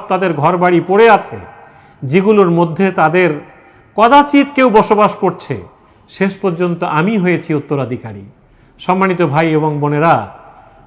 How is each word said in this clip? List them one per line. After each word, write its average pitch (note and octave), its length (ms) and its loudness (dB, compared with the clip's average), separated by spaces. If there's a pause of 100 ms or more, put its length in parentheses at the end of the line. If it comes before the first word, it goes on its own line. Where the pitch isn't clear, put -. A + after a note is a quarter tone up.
তাদের F#3 260 -2
ঘরবাড়ি F3 520 0
পড়ে A3 240 4
আছে - 260 0 (640)
যেগুলোর F#3 480 2
মধ্যে E3+ 420 0
তাদের E3 480 0 (560)
কদাচিৎ C#4 580 4
কেউ C4 160 2
বসবাস G#3 440 2
করছে, E3+ 480 -6 (460)
শেষ G3 280 -4
পর্যন্ত F3 480 -4
আমি F3+ 340 0
হয়েছি E3+ 360 -2
উত্তরাধিকারী। A#2 680 -6 (560)
সম্মানিত F#3 440 -2
ভাই D#3+ 280 0
এবং D3+ 280 -2
বোনেরা, D3 600 0 (480)